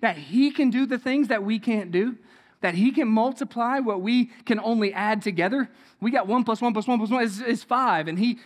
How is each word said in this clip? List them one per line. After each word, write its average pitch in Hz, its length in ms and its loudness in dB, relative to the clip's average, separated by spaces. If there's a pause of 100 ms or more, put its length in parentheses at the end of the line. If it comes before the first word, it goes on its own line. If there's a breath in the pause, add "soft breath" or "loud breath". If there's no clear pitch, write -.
that 180 160 0
he 220 340 2
can 277 180 2
do 254 160 2
the 240 120 -2
things 254 320 0
that 214 140 0
we 214 160 -2
can't 208 320 -2
do, 220 260 0 (480 soft breath)
that 175 80 0
he 202 160 2
can 277 180 0
multiply 240 720 0
what 214 240 -2
we 240 300 2 (120)
can 220 160 0
only 214 320 0
add 208 300 -2
together. 202 480 -2 (320 loud breath)
We 214 80 -2
got 240 160 0
one 233 180 0
plus 226 180 -2
one 240 120 2
plus 214 140 -2
one 247 100 2
plus 214 140 -2
one 240 100 0
is, 208 180 -2
is 233 240 -4
five. 180 440 0
And 165 100 -4
he 240 280 0